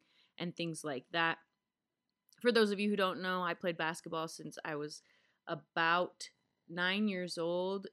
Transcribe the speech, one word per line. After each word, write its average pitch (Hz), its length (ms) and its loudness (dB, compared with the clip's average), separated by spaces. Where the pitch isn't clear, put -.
and 170 180 -6
things 165 280 -4
like 135 280 -4
that. 165 260 2
For 240 100 4
those 214 200 6
of 196 80 -2
you 208 100 2
who 208 60 2
don't 185 260 2
know, 185 220 0
I 170 100 0
played 170 240 -2
basketball 165 500 -4
since 156 380 -12
I 160 100 -4
was 151 260 -6
about 170 840 2
nine 185 380 2
years 180 300 -2
old 180 560 0